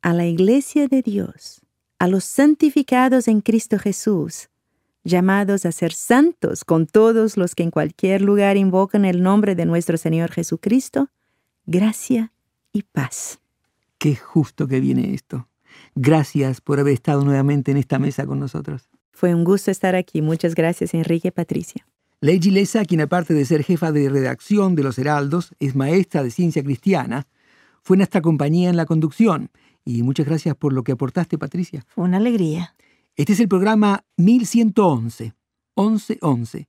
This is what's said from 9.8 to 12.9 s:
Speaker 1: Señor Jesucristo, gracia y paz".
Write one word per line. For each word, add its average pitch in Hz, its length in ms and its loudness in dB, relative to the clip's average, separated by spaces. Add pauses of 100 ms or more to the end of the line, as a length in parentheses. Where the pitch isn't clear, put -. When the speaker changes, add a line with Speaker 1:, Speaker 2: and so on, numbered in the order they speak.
Speaker 1:
Señor 165 340 -2
Jesucristo, 226 800 -2 (580)
gracia 214 640 -2 (420)
y 202 80 -4
paz". - 580 -8 (600)